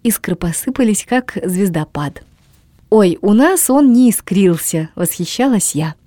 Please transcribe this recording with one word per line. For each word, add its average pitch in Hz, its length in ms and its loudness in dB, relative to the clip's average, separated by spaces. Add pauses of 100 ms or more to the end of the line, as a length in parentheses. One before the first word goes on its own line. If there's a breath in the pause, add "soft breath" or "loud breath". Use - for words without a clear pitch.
Искры 190 320 -4
посыпались, 214 680 -2
как 247 380 -4
звездопад. 165 800 -4 (680)
«Ой, 202 320 4
у 208 120 2
нас 311 360 2
он 269 240 4
не 247 160 6
искрился», 175 840 0
восхищалась 190 800 -2
я. 151 220 -4 (100)